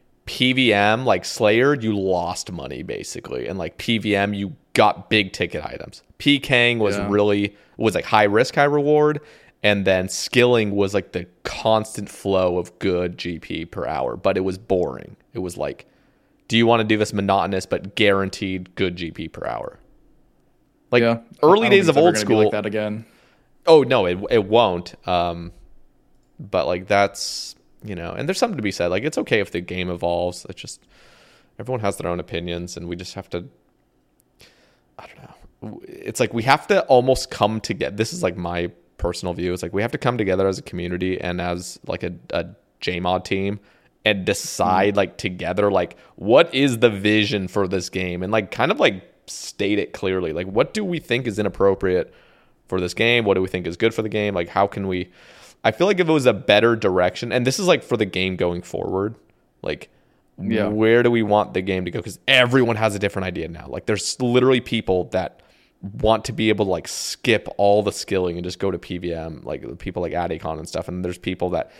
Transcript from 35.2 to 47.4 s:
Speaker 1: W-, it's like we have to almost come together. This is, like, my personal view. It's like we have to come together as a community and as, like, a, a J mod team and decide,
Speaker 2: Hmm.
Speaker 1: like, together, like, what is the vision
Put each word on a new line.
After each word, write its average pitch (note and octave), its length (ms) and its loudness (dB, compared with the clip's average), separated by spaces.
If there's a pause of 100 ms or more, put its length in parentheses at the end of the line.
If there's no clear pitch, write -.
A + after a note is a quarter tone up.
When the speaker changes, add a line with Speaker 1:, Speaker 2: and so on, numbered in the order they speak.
Speaker 1:
W-, A2 220 -16
it's - 360 -10
like A2+ 120 0
we A2+ 100 -2
have C3+ 240 2
to G3 160 4
almost B2+ 460 4
come G#2+ 300 0
together. F#2 360 -6
This A2 180 -2
is, F3 100 -4
like, F2 140 -2
my F2 340 -4 (260)
personal F2 360 -4
view. F2 200 -4
It's F#2 80 -6
like F2+ 120 -8
we G2+ 80 -2
have A2+ 100 -2
to - 60 -6
come B2 200 0
together F#2+ 300 0
as F#2+ 100 -2
a - 60 -14
community F2+ 560 -4
and F2 220 -6
as, F2 440 -8
like, F2+ 180 -6
a, F2+ 100 -6 (180)
a E2+ 140 -2 (340)
J F#2 200 -4
mod F2+ 260 -2
team G2 340 -4 (460)
and G2+ 200 4
decide, G2 680 2
Speaker 2:
Hmm. G2+ 60 0
Speaker 1:
like, F#2 180 -2
together, F#2 520 -2
like, F#2 280 0 (180)
what A#2+ 400 4
is C3 240 2
the A#2+ 100 6
vision G#2 600 2